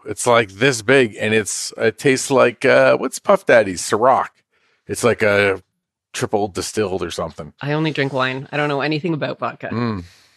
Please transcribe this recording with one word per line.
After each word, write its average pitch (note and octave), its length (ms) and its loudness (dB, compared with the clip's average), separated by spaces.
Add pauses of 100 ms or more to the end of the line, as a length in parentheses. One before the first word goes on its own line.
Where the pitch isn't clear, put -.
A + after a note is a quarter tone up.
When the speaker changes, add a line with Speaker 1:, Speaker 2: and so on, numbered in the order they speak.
Speaker 1:
It's, - 220 -8
like, A#2 240 4
this A2+ 320 0
big, A#2+ 360 4
and G#2+ 140 -2
it's, - 440 -2
it - 220 0
tastes C3+ 320 0
like, B2 340 2
uh, C3 320 4
what's C3 220 -6
Puff - 280 0
Daddy's? G2+ 360 4
Ciroc. A2+ 460 2 (580)
It's - 180 -6
like A2 180 2
a G2+ 400 2 (500)
triple G#2+ 360 -2
distilled F#2 540 -4
or F2 80 -6
something. D2+ 420 -10 (100)
Speaker 2:
I C#3+ 100 -4
only D#3 200 -2
drink C3+ 200 -4
wine. C3 400 -4
I D3 40 -4
don't D3 120 -2
know C#3 120 -2
anything D#3 340 -4
about C3+ 240 -6
vodka. A#2 300 -8
Speaker 1:
Mm, G#2+ 360 -6 (320)